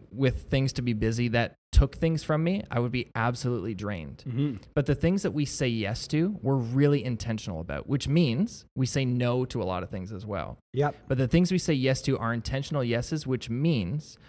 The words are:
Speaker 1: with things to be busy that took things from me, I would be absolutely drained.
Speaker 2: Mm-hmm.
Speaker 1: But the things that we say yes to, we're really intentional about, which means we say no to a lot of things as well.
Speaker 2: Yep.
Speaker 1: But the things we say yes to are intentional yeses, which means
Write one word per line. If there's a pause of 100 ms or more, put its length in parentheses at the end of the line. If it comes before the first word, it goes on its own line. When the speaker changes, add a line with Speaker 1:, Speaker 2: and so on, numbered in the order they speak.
(140)
Speaker 1:
with
things
to
be
busy
that (160)
took
things
from
me,
I
would
be
absolutely
drained.
Speaker 2:
Mm-hmm. (200)
Speaker 1:
But
the
things
that
we
say
yes
to,
we're
really
intentional
about,
which
means (100)
we
say
no
to
a
lot
of
things
as
well. (160)
Speaker 2:
Yep. (100)
Speaker 1:
But
the
things
we
say
yes
to
are
intentional
yeses,
which
means (120)